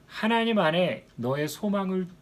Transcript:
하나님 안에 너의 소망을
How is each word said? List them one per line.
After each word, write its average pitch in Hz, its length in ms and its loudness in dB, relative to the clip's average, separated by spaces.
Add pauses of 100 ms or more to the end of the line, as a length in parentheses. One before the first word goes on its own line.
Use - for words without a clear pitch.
(120)
하나님 226 460 2
안에 165 480 2 (120)
너의 139 300 -2
소망을 190 600 -2 (140)